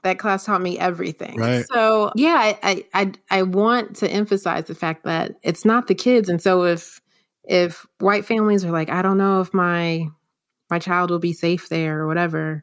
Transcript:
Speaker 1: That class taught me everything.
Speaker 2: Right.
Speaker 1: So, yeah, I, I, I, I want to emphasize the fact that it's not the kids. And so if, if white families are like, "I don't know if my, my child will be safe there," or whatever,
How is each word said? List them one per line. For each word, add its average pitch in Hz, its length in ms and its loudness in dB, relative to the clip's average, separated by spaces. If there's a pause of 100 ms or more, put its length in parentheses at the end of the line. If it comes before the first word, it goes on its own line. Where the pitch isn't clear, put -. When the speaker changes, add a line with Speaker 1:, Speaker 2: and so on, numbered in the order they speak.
Speaker 1:
That 185 160 0
class 196 260 -2
taught 196 180 0
me 180 160 -4
everything. 175 600 -4
Speaker 2:
Right. 117 340 0
Speaker 1:
So, 220 440 2
yeah, 311 200 4
I, 214 260 2
I, 190 220 -2 (180)
I, 196 100 -2 (260)
I 190 40 4
want 208 540 0
to 202 140 -2
emphasize 196 560 -2
the 165 80 -10
fact 165 300 -6
that - 380 -4
it's - 220 0
not 233 220 2
the 190 80 2
kids. 240 340 2
And 175 140 0
so 180 220 4
if, 170 360 -2 (440)
if 180 420 0 (140)
white 202 240 2
families 208 400 2
are 170 80 -2
like, 160 180 -2
"I 180 120 -2
don't 196 160 2
know 196 220 2
if 180 140 -4
my, 170 540 0 (600)
my 170 100 -2
child 175 300 -2
will 175 100 -2
be 175 120 -2
safe 170 360 -2
there," 160 320 -2
or 156 80 -4
whatever, 156 540 -4